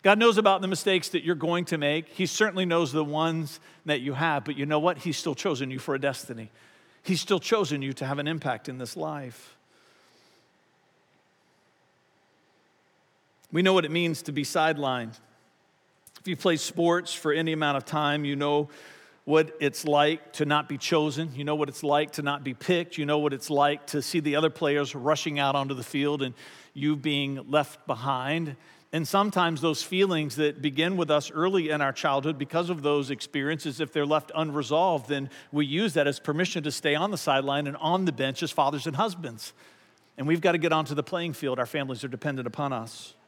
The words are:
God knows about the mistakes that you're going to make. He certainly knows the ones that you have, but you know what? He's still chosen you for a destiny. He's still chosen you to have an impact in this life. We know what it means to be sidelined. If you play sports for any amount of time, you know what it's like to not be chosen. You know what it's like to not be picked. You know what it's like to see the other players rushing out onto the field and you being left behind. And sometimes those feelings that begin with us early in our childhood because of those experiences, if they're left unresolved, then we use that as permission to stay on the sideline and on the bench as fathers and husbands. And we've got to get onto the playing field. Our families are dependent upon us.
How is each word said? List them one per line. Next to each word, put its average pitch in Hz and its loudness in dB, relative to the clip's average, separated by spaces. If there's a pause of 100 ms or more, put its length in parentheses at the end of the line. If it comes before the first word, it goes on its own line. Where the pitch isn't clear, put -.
God 202 8
knows 226 8
about 196 6
the 190 -4
mistakes 190 0
that 156 -4
you're 170 0
going 170 -2
to 165 -2
make. 151 0
He - -2
certainly 185 0
knows 170 2
the 156 0
ones 156 -2 (240)
that 147 0
you 135 -4
have, 147 0
but 147 -6
you 143 -4
know 151 2
what? 160 2
He's 165 -4
still 151 -4
chosen 139 -4
you 131 -8
for 139 -4
a 135 -2
destiny. 123 -6 (520)
He's 180 0
still 190 0
chosen 151 0
you 135 -4
to 135 -6
have 139 -2
an 147 -4
impact 143 -4
in 127 -10
this 123 -10
life. 147 -10 (4000)
We 170 2
know 190 6
what 175 6
it 147 -4
means 170 0
to 151 -6
be 143 -2
sidelined. 139 0 (1000)
If - -14
you 180 -4
play 175 2
sports 170 0
for 151 -2
any 160 2
amount 147 0
of 131 -2
time, 151 0
you 143 -2
know 147 2 (560)
what 156 4
it's 139 -2
like 151 2
to 151 -2
not 147 2
be 143 -8
chosen. 151 0
You 143 -8
know 147 0
what 147 0
it's - -12
like 147 2
to 151 -6
not 143 -2
be 131 -6
picked. 170 0
You 156 -2
know 151 2
what 147 2
it's 135 -10
like 143 4
to 147 -2
see 165 -2
the 147 0
other 156 4
players 147 0
rushing 143 0
out 139 2
onto 139 -2
the 127 -6
field 143 -2
and 127 -4 (380)
you 147 0
being 139 -2
left 147 0
behind. 139 -2 (360)
And 156 -2
sometimes 185 2
those 156 0
feelings 170 2
that 147 2
begin 151 0
with 156 2
us 147 2
early 170 2
in 151 0
our 139 2
childhood 143 0
because 165 -2
of 160 -4
those 143 2
experiences, 143 -4
if 151 -4
they're 147 0
left 147 0
unresolved, 151 0
then 139 -4 (220)
we 147 0
use 165 0
that 147 4
as 131 -2
permission 165 -2
to 147 -4
stay 147 0
on 196 0
the 175 -4
sideline 139 0
and 143 -8
on 170 0
the 160 2
bench 131 -4
as 160 -4
fathers 143 0
and 143 -4
husbands. 175 -4 (640)
And 139 -4
we've 165 4
got 180 4
to 170 2
get 160 2
onto 151 0
the 143 -2
playing 170 -4
field. 127 -2
Our 120 0
families 131 -6
are 139 -8
dependent 131 -6
upon 139 -4
us. 113 -10 (140)